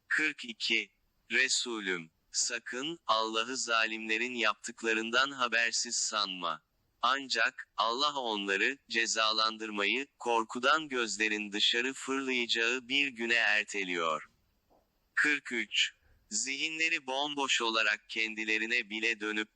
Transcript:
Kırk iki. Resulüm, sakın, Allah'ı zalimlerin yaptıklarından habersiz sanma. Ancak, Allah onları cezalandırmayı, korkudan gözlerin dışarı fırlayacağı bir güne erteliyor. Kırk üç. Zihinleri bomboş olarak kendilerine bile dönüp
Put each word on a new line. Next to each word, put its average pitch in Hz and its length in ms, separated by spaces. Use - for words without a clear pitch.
Kırk 151 360
iki. 113 460
Resulüm, 107 800
sakın, 127 760
Allah'ı 113 500
zalimlerin 110 800
yaptıklarından 113 960
habersiz 117 640
sanma. 92 680
Ancak, 127 760
Allah 139 440
onları 107 580
cezalandırmayı, 110 1160
korkudan 123 680
gözlerin 107 640
dışarı 117 400
fırlayacağı 123 960
bir 139 200
güne 117 260
erteliyor. 98 960
Kırk 147 380
üç. - 400
Zihinleri 151 760
bomboş 139 560
olarak 110 460
kendilerine 110 840
bile 110 300
dönüp 107 360